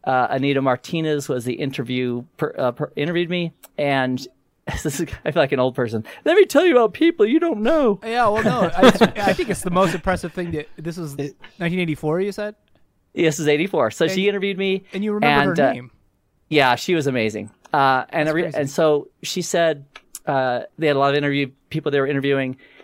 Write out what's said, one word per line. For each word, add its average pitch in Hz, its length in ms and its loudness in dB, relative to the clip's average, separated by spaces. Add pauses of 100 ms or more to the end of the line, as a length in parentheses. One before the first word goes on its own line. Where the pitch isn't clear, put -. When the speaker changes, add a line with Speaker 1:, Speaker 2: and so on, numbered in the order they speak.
Speaker 1:
Uh, 127 260 0
Anita 135 320 0
Martinez 147 680 -2
was 127 160 -4
the 127 80 -2
interview 127 680 -4 (140)
per-, - 200 -4
uh, 127 140 0
per-, 143 240 -8
interviewed 165 340 -2
me, 175 240 -4 (240)
and 131 500 0 (400)
<laughs> - 160 -8
this 147 160 -4
is, 165 80 -4 (160)
I - 80 -4
feel 165 120 0
like 135 100 0
an 131 60 0
old 127 160 0
person. 110 280 -2 (220)
"Let 330 100 4
me 392 100 8
tell - 200 4
you 349 80 6
about 240 200 4
people 330 320 2
you 247 140 2
don't 320 220 -2
know." 247 420 2
Speaker 2:
Yeah, 226 240 0
well, 214 160 0
no, 220 320 2
I, 226 120 6
Speaker 1:
<laughs> 208 420 4
Speaker 2:
I 190 40 2
think 269 160 -4
it's 190 120 -4
the - 100 -4
most 180 240 2
impressive 180 380 -4
thing 175 180 -6
that 151 160 -6 (100)
this 165 200 -10
was 156 180 -8
Speaker 3:
It 139 200 -10 (240)
Speaker 2:
nineteen 175 200 -2
eighty-four. 156 420 -2
You 202 120 -2
said? 208 220 -8 (580)
Speaker 1:
Yes, 160 260 0
it's 151 80 0
eighty-four. 151 440 2
So - 140 0
Speaker 2:
And 185 80 0
Speaker 1:
she 190 140 2
interviewed 196 300 -2
me, 190 260 -2 (100)
Speaker 2:
and 196 100 -4
you 214 100 -2
remember 147 380 4
Speaker 1:
and, - 60 -2
Speaker 2:
her 147 120 4
Speaker 1:
uh, - 40 -2
Speaker 2:
name? 123 180 -12 (580)
Speaker 1:
yeah, 135 260 4
she 180 200 -2
was 151 120 0
amazing. 110 440 -2 (220)
Uh, 135 360 2
and 156 180 -2
Speaker 2:
That's - 20 0
Speaker 1:
every, 160 140 -2
Speaker 2:
crazy. 156 140 -6
Speaker 1:
and 139 120 -4
so 151 400 0 (140)
she - 180 -6
said, 165 420 -2 (420)
uh, 131 360 -2 (160)
they 156 100 -2
had 147 80 2
a 135 40 2
lot 139 120 2
of 139 60 0
interview 143 340 -2 (180)
people 151 220 -4
they 143 80 0
were 135 80 0
interviewing, 139 480 -2 (280)